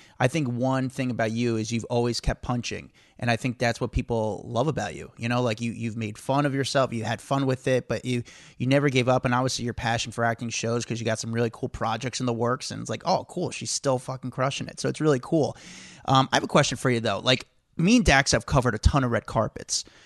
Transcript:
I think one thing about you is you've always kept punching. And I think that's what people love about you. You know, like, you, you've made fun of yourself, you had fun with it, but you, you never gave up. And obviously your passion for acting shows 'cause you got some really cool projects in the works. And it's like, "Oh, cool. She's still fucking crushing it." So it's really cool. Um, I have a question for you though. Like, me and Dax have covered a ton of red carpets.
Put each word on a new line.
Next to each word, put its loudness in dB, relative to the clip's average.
I 4
think -2
one -2
thing -4
about -2
you 0
is -4
you've -2
always 0
kept -2
punching. -6
And 0
I 2
think -4
that's 0
what -4
people -2
love 0
about -4
you. -12
You -4
know, 2
like, -2
you, -2
you've -6
made -6
fun 0
of 0
yourself, 0
you -4
had -4
fun 0
with -2
it, 2
but -4
you, -2
you -2
never 4
gave 2
up. 4
And 2
obviously 0
your -4
passion -2
for -4
acting -2
shows -2
'cause -6
you -4
got 0
some -6
really 0
cool -6
projects -4
in -2
the 0
works. -2
And -8
it's -8
like, -6
"Oh, 0
cool. -4
She's -8
still 0
fucking -10
crushing -4
it." -14
So -4
it's -4
really 4
cool. 0
Um, 4
I 2
have 2
a -4
question 4
for 0
you 2
though. -2
Like, 2
me 6
and 6
Dax 6
have 2
covered 2
a -4
ton 4
of 0
red 0
carpets. -2